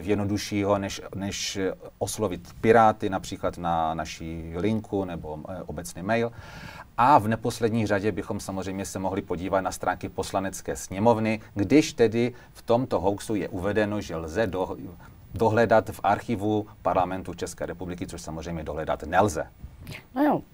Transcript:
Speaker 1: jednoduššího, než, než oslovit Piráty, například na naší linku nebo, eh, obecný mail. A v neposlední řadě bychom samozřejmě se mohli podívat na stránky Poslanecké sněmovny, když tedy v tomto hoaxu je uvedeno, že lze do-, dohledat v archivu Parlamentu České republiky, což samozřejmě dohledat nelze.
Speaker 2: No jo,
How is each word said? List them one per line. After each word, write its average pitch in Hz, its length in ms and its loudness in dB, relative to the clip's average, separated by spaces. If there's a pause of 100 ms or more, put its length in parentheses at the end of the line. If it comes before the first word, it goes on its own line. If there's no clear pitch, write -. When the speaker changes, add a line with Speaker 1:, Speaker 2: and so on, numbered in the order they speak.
Speaker 1:
jednoduššího, 101 760 2
než, 98 240 -4 (140)
než 98 440 -4 (380)
oslovit 98 640 -4
Piráty, 110 480 6
například 92 480 -4
na 82 360 0
naší 82 600 -8
linku 104 500 0
nebo, 85 340 -8 (100)
eh, 92 160 -8
obecný 85 380 -10
mail. 113 280 0 (640)
A 131 200 8
v 107 100 4
neposlední 113 600 0
řadě 101 240 2
bychom 101 280 -4
samozřejmě 95 460 -6
se - 140 -8
mohli 95 220 -2
podívat 92 400 0
na 92 100 -2
stránky 90 380 -4
Poslanecké 95 680 -4
sněmovny, 110 640 2 (160)
když 113 380 4
tedy 117 400 2 (200)
v - 80 -20
tomto 120 380 2
hoaxu 101 360 -2
je 90 140 -2
uvedeno, 104 520 0
že 90 140 -6
lze 82 320 0
do-, 90 300 -2 (560)
dohledat 110 560 6
v 90 140 -8
archivu 107 600 0 (160)
Parlamentu 90 520 0
České 87 320 -8
republiky, 87 420 -8
což 85 140 -10
samozřejmě 80 420 -8
dohledat 76 400 -4
nelze. 82 440 2 (680)
Speaker 2:
No 262 80 2
jo, 254 180 4 (120)